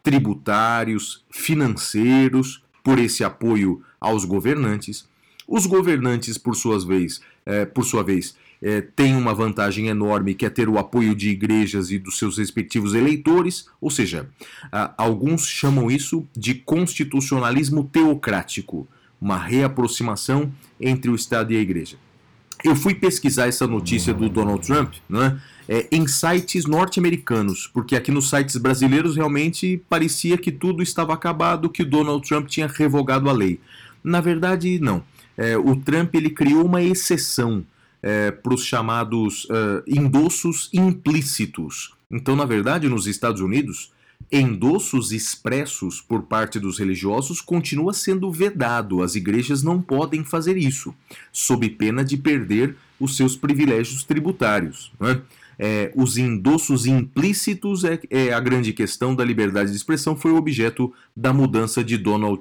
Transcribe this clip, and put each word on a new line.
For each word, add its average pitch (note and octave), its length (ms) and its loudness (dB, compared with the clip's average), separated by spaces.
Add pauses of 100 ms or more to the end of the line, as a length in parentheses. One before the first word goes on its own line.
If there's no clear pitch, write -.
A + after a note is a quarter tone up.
tributários, A2+ 1300 0
financeiros, C3 1300 2 (200)
por C3+ 160 4
esse A#2 240 0
apoio G2 600 0 (180)
aos G#2+ 240 0
governantes. G#2 840 -2 (400)
Os G3 200 0
governantes, C3 720 2
por A2+ 180 -4
suas G#2+ 280 0
vez, F2+ 360 0 (240)
eh, G2+ 220 -2
por A#2 180 -4
sua A2 180 0
vez, F2+ 340 -2 (240)
eh, G#2 200 0
têm C3+ 340 2
uma A#2+ 180 2
vantagem G#2 540 -2
enorme, G#2 480 0
que G#2+ 100 -2
é G#2 60 0
ter A2+ 180 0
o A2 100 2
apoio G#2+ 360 0
de G2+ 160 -2
igrejas G2+ 600 0
e G2 80 -2
dos F#2+ 200 -8
seus G#2 200 -2
respectivos G2+ 540 -2
eleitores, D3+ 720 2 (140)
ou D3 100 -4
seja, F2+ 380 -4 (420)
a-, G#2 280 -4
alguns A2+ 480 0
chamam C3+ 440 0
isso C#3+ 360 -2 (100)
de A#2 180 -4
constitucionalismo C#3 1300 0
teocrático, A#2 1000 0 (340)
uma G2 180 -2
reaproximação B2+ 1120 0 (280)
entre B2+ 300 0
o A#2+ 40 2
Estado A2+ 380 -2
e A2+ 40 2
a A2 40 2
igreja. F2+ 360 -4 (680)
Eu D#3 100 4
fui F#3+ 200 0
pesquisar F3 520 0
essa B2 200 0
notícia A2 460 -2
do G#2+ 160 0
Donald G#2 380 0
Trump, C#3+ 280 0 (140)
né, C3+ 320 0 (280)
é, A2+ 240 0
em D#3+ 160 2
sites F3 560 0
norte-americanos, D#3 1080 0
porque A#2+ 220 -2
aqui B2 160 0
nos C#3 180 2
sites C#3 280 0
brasileiros C3+ 580 2
realmente D#3+ 720 0
parecia E3+ 480 0
que F3 140 -2
tudo E3+ 320 -2
estava E3 320 -2
acabado, E3 560 0
que E3+ 140 -2
o C#3+ 40 -2
Donald D3 380 2
Trump D3+ 220 0
tinha D#3 180 -2
revogado C#3 640 2
a - 20 4
lei. F#2+ 280 2 (420)
Na F3 180 2
verdade, F3 600 0
não. G#2 240 0 (320)
É, A2+ 200 0
o C3 200 4
Trump, D#3+ 400 0
ele D#3 140 2
criou D3+ 340 4
uma F3+ 180 2
exceção, C3+ 840 0 (380)
é, G#2 300 0
pros B2+ 320 -4
chamados, A2+ 840 -2
é, G#2+ 360 0
endossos D3 840 0
implícitos. D#3 1200 0 (160)
Então, C3+ 240 -2
na C#3+ 100 2
verdade, B2+ 440 0
nos A2 180 0
Estados G#2 340 -2
Unidos, G#2 520 -4 (400)
endossos B2+ 800 2
expressos A2 880 -4
por - 220 -4
parte A2 360 -2
dos F#2+ 200 -6
religiosos G2+ 600 -2
continua E3 520 -2
sendo F#3+ 400 -2
vedado. A#2+ 720 0
As F2 120 -2
igrejas A#2+ 480 -2
não E3+ 180 2
podem D3+ 440 -2
fazer E3 320 0
isso, C3+ 380 -2 (380)
sob A#2 380 0
pena A2+ 340 0
de C#3 120 -2
perder C3+ 600 0 (220)
os C3+ 180 -2
seus B2+ 200 2
privilégios C3+ 680 0
tributários, A#2 960 -2
né? B2+ 220 0 (380)
É, G#2+ 380 0
os C3 200 2
endossos B2+ 680 0
implícitos F#3 1000 0
é, E3 140 0 (120)
é B2+ 220 2
a A#2 80 0
grande B2 320 0
questão B2 420 -2
da B2 100 0
liberdade G2+ 460 2
de G2+ 60 -4
expressão, D#3 380 -2
foi D#3+ 160 0
o D#3+ 60 6
objeto B2+ 560 0 (240)
da B2+ 160 0
mudança B2+ 500 2
de A2 160 0
Donald G#2 420 0